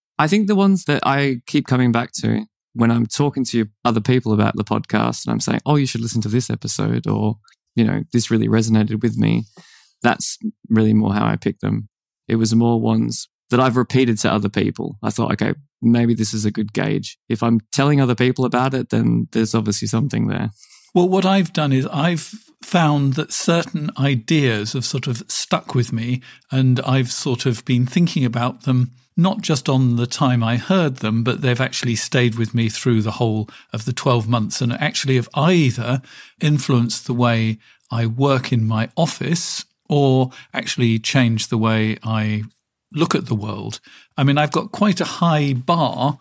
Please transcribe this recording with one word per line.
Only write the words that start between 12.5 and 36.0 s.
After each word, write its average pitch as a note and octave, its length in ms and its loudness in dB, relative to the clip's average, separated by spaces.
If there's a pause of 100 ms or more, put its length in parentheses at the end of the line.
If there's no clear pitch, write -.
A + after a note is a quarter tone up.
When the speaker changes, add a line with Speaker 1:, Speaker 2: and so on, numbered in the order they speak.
Speaker 1:
more A#2 260 2
ones A2+ 480 -2 (220)
that A#2+ 100 2
I've B2+ 160 2
repeated A#2+ 440 2
to - 120 0
other G#2 180 0
people. - 520 -4
I A2 80 -4
thought, A2+ 240 -2
"Okay, - 220 -2 (260)
maybe A#2 320 2
this A2 180 -4
is G#2+ 140 -2
a G#2 60 -2
good G#2+ 220 -6
gauge. G#2 440 -4 (100)
If A#2 140 -6
I'm A#2 180 2 (120)
telling C#3+ 280 2
other B2+ 140 2
people B2+ 320 0
about B2+ 300 0
it, B2 160 -4
then A2+ 400 0
there's A2+ 240 0
obviously G#2+ 320 -2
something A2+ 400 -2
there." G2+ 240 -4 (420)
Speaker 2:
Well, F3+ 160 2
what F#3 160 2
I've F#3+ 280 0
done D3 200 0
is C3 140 0
I've D#3+ 460 -2 (300)
found D3 500 2
that D3 200 -4
certain E3 640 -2
ideas C3 760 0
have B2+ 120 -4
sort C3 220 -6
of A#2+ 200 -6
stuck - 480 -4
with A#2+ 160 0
me, A#2+ 300 -4 (280)
and C3 300 2
I've B2+ 320 0
sort - 340 -4
of A#2+ 200 -2
been B2 200 2
thinking E3 400 4
about A#2+ 380 -2
them, B2+ 280 2 (240)
not F#3 260 2
just - 260 -2
on C3 300 4
the A#2+ 100 0
time B2 340 2
I A#2 140 0
heard D3+ 420 0
them, A2 240 -2
but A#2+ 200 0
they've B2 200 2
actually B2 340 -2
stayed A#2+ 400 0
with A2+ 200 -2
me A2+ 140 0
through A2+ 320 0
the G#2 100 -2
whole G#2+ 380 -2 (240)
of A2 120 -8
the A2+ 80 -4
twelve A#2+ 340 0
months, A2+ 340 -2
and A#2+ 120 -2
actually C3+ 440 -2
have A#2 180 -4
either C3+ 640 2 (400)